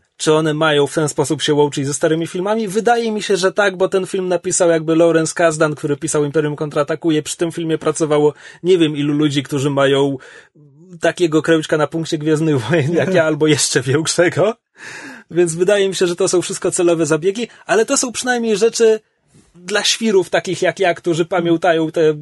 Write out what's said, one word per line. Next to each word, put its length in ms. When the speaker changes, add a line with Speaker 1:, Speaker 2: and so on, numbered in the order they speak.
Speaker 1:
czy 180
one 200
mają 320
w 80
ten 140
sposób 340
się 120
łączyć 320
ze 80
starymi 320
filmami. 420
Wydaje 440
mi 100
się, 140
że 160
tak, 240
bo 120
ten 180
film 220
napisał 420
jakby 260
Lawrence 380
Kasdan, 400
który 220
pisał 280
Imperium 320
Kontratakuje. 640
Przy 140
tym 160
filmie 260
pracowało 560
nie 160
wiem 180
ilu 180
ludzi, 280
którzy 280
mają 460
takiego 420
kręćka 340
na 100
punkcie 320
Gwiezdnych 420
Wojen 320
jak 220
ja, 120
Speaker 2:
<laughs> 40
Speaker 1:
albo 160
jeszcze 360
większego. 720
Więc 240
wydaje 340
mi 60
się, 120
że 100
to 120
są 140
wszystko 280
celowe 360
zabiegi, 420
ale 200
to 100
są 160
przynajmniej 440
rzeczy 440
dla 300
świrów 460
takich 320
jak 180
ja, 140
którzy 300
pamiętają 680
tę 320